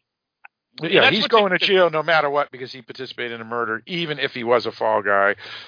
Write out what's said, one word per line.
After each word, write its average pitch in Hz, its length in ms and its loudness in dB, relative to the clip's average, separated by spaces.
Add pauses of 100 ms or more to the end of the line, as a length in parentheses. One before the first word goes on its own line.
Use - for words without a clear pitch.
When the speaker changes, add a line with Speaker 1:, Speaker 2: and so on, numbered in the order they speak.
(840)
Speaker 1:
Yeah, 165 200 2
Speaker 2:
that's 226 120 4
Speaker 1:
he's 220 80 0
Speaker 2:
what's 269 100 -4
Speaker 1:
going 208 180 4
to 180 40 2
Speaker 2:
interesting. 185 220 2
Speaker 1:
jail 180 140 6
no 156 120 -2
matter 156 260 2
what 143 220 -2
because 127 200 -12
he 131 120 -16
participated 120 500 -10
in 117 80 -10
a 113 40 -12
murder, 113 420 -4
even 170 320 -6
if 135 160 -2
he 123 100 -6
was 117 220 2
a 110 60 -4
fall 110 300 0
guy. 101 340 2 (320)